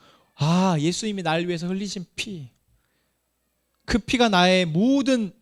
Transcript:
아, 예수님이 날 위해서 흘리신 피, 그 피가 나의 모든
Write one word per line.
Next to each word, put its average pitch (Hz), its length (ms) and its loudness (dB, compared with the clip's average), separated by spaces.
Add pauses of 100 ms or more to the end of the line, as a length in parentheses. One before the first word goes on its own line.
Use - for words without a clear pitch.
(360)
아, 175 440 2
예수님이 185 440 -2
날 165 220 0
위해서 175 220 -4
흘리신 190 380 -6 (100)
피, 160 340 -10 (1300)
그 - 160 0
피가 233 300 0
나의 185 360 4
모든 226 760 0